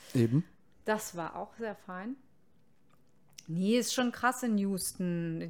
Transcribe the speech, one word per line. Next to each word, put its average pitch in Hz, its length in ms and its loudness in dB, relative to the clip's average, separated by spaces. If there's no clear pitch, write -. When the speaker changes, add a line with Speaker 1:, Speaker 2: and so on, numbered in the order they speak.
Speaker 1:
Eben. 123 300 4
Speaker 2:
Das 214 300 -2
war 165 200 -6
auch 190 220 -10
sehr 220 160 -6
fein. 196 420 -10
Nee, 190 280 4
ist 220 160 0
schon 247 180 2
krass 247 300 0
in 220 160 2
Houston. 175 920 -2